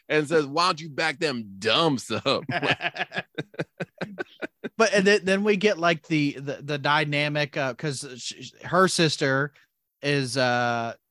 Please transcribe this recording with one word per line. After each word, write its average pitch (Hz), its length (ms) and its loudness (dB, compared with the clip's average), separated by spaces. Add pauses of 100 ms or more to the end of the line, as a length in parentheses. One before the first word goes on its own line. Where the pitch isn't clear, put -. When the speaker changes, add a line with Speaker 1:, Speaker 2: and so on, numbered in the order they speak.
Speaker 1:
and 151 180 2
says, 151 200 2
"Why 156 220 0
don't 165 120 -2
you 165 80 -12
back 156 300 -2
them 135 260 -2 (140)
dumps 123 520 2
up?" 110 380 0
<laughs> - 20 -4
Speaker 2:
<laughs> 170 720 -4 (1500)
But, 214 180 4
and 196 120 4
then, 208 180 6
then 196 200 2
we 214 140 4
get, 185 200 2
like, 170 280 0
the, 147 340 0
the, 139 220 -8
the 147 160 -4
dynamic, 147 760 0
uh, 131 200 -2
'cause 143 320 -6 (100)
sh-, - 160 -10 (140)
sh-, - 60 -18 (120)
her 170 240 4
sister 143 640 2 (500)
is, 139 360 0
uh, 120 560 0 (160)